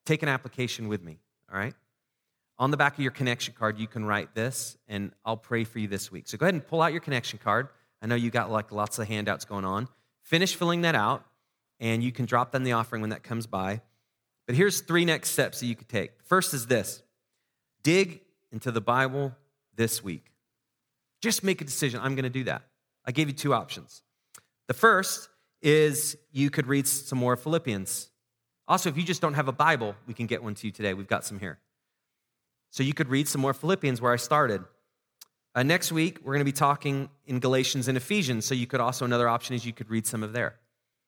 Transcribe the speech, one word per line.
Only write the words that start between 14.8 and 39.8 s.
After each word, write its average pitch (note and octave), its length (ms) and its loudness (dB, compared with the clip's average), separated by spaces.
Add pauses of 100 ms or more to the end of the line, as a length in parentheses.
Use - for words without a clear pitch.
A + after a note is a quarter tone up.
three E3+ 240 2
next D#3+ 260 0
steps - 300 0
that B2 60 -6
you A#2 80 -2
could - 140 -14
take. G2 240 -2 (100)
First F3+ 320 2
is A#2 120 -4
this. - 360 2 (800)
Dig F3 400 4 (280)
into A2 200 -6
the A2+ 100 0
Bible C3 540 0 (420)
this A2+ 260 0
week. F2 300 -10 (880)
Just G#3+ 220 0
make F#3+ 160 0
a D#3 40 -8
decision. C3 380 -2
I'm C3+ 120 -2
gonna C3 160 -2
do C3 140 -4
that. C#2+ 180 -4 (440)
I B2+ 60 -4
gave D3 160 2
you C#3 60 -6
two C#3 200 0
options. - 480 -6 (640)
The - 80 -2
first G3 540 4 (340)
is D3+ 540 4 (140)
you C#3 200 2
could C#3+ 160 0
read C#3 180 2
s-, - 60 0
some - 280 -4
more B2 180 4
Philippians. B2 760 -4 (580)
Also, F#3 200 2
if C#3 80 -2
you F3 60 -2
just E3+ 200 -2
don't D3+ 120 2
have C#3 140 0
a C3 40 0
Bible, A#2+ 420 2 (120)
we A#2+ 80 -10
can A#2 120 -4
get A2+ 160 -4
one G#2 140 -6
to - 100 -10
you G2+ 60 -4
today. G2+ 220 -2
We've G2 140 -8
got - 160 0
some G2+ 140 -10
here. F#2 200 -10 (1120)
So - 120 -4
you C#3+ 120 0
could C#3+ 140 -2
read C3+ 200 2
some C#3+ 120 -2
more C3+ 120 2
Philippians D3 480 0
where B2 120 4
I A#2+ 40 4
started. A#2 460 2 (920)
Uh, B2 80 2
next F3 260 2
week, E3 320 0
we're C3+ 120 -4
gonna C#3+ 100 2
be C#3 80 2
talking C#3 560 0 (180)
in B2+ 140 -2
Galatians C3 480 2
and C3 80 2
Ephesians, C3 500 0
so C3+ 80 -2
you A#2+ 120 -2
could B2+ 140 -2
also, B2 240 -2
another A#2+ 240 2
option B2 280 -2
is A#2 100 -6
you A#2 60 -6
could G#2+ 180 -12